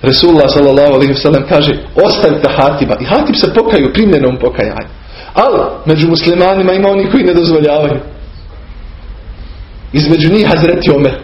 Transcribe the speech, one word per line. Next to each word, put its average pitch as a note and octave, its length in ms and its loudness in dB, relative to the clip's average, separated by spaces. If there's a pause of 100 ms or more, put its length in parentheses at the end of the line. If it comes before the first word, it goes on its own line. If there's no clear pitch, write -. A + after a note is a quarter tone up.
Resulullah, C#3+ 520 2
sallallahu C#3+ 400 4
alejhi C3+ 200 2
ve C3 60 -4
sellem, D3 300 0
kaže, D3 280 2 (180)
„Ostavite D#3+ 600 2
Hatiba.” C3+ 440 0
I B2 40 -6
Hatib G#3+ 300 0
se - 180 0
pokaju A3 400 2
primljenom D3 460 2
pokajanju. A2 500 -4 (440)
Ali A#3+ 260 2 (260)
među D#3 220 2
muslimanima F3+ 680 2
ima G3 160 2
onih G3 220 0
koji C4 120 2
ne F3+ 100 2
dozvoljavaju. D3+ 680 2 (1900)
Između D#3 400 2
njih G#3+ 140 2
Hazreti F3 440 0
Omer. C3+ 320 0